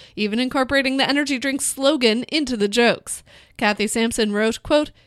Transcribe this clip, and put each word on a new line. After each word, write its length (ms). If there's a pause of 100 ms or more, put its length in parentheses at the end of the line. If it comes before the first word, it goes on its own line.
(160)
even 240
incorporating 560
the 140
energy 280
drink 240
slogan 680
into 260
the 140
jokes. 540 (340)
Kathy 300
Sampson 440
wrote, 320
quote, 280 (160)